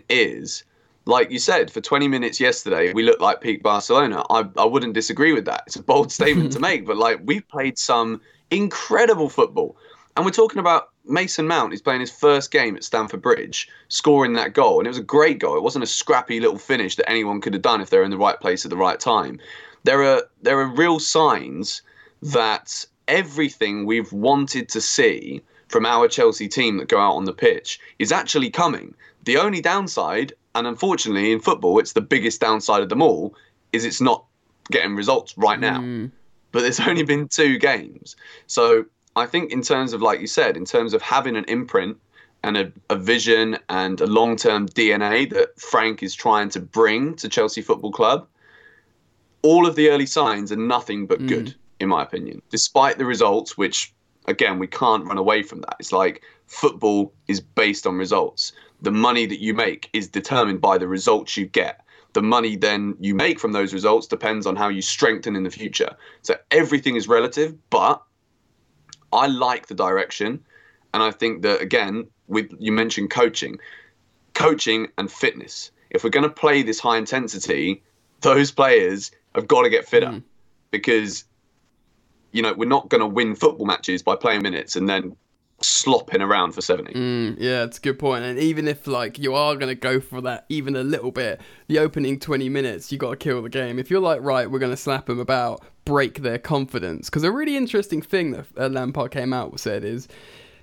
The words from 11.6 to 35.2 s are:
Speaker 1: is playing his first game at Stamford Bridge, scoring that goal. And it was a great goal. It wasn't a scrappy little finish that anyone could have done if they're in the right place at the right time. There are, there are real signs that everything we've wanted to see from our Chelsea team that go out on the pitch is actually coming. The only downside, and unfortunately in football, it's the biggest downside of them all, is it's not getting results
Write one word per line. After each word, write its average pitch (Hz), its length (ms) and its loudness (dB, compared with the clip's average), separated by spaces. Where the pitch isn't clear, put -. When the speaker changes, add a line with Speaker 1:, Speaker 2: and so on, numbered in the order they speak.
Speaker 1:
is 104 80 -12
playing 127 200 0
his 123 100 -8
first 143 400 2
game 117 240 2
at - 80 -12
Stamford - 380 -6
Bridge, - 480 0
scoring 139 460 4
that 117 200 -2
goal. 117 260 6
And 107 60 0
it 117 40 -2
was 127 80 -6
a - 60 -8
great 151 360 4
goal. 73 160 0
It 80 80 0
wasn't 123 200 -2
a 110 40 -6
scrappy 123 540 0
little 107 160 2
finish 107 400 -2
that - 120 0
anyone 104 320 0
could 98 120 -4
have 95 80 -4
done 113 180 2
if 95 100 -8
they're 95 140 6
in 98 80 0
the 95 60 -4
right 101 220 2
place 92 260 -2
at - 40 -10
the 85 80 -6
right 92 220 2
time. 95 400 0
There 139 180 4
are, 135 200 4
there 135 180 2
are 135 80 0
real 160 320 2
signs 104 840 0
that 117 640 -2
everything 139 800 -2
we've 110 260 -2
wanted 131 580 0
to 110 120 -4
see 76 600 0
from 113 160 0
our 117 220 4
Chelsea 113 420 2
team 113 280 0
that 71 120 -8
go 104 100 4
out 101 160 4
on 92 100 -4
the 95 80 -6
pitch - 460 0
is 110 140 -2
actually 151 380 0
coming. 160 440 -2
The 123 140 2
only 190 240 0
downside, 139 720 -2
and 117 140 -2
unfortunately 113 640 0
in 113 80 2
football, 110 400 2
it's - 140 -2
the 110 80 2
biggest 113 400 -2
downside 110 400 2
of 95 80 -4
them 113 120 0
all, 101 340 2
is 117 140 -2
it's - 160 -4
not 127 240 2
getting 95 260 0
results 110 420 0